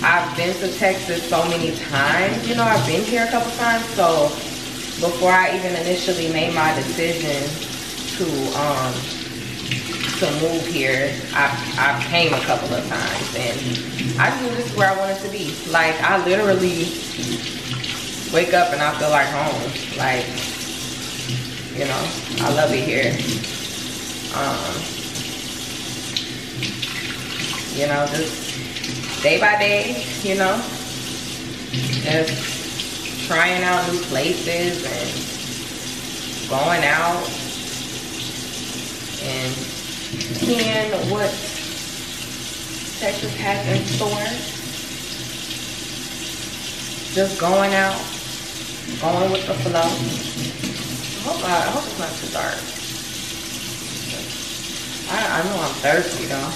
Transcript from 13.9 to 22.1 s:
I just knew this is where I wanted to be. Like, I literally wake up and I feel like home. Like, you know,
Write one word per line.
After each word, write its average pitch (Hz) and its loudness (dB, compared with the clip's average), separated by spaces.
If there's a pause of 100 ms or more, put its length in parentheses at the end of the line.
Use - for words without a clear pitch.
I 190 6
just 262 0
knew 247 0
this 240 -2
is - -4
where 196 6
I 190 2
wanted 196 2
to 202 -4
be. 190 -4 (160)
Like, 160 6
I 180 6
literally 180 4 (1400)
wake 180 4
up 175 6
and 147 0
I 151 4
feel 151 4
like 139 6
home. 139 0 (300)
Like, 131 2 (1500)
you 139 0
know, 131 0 (380)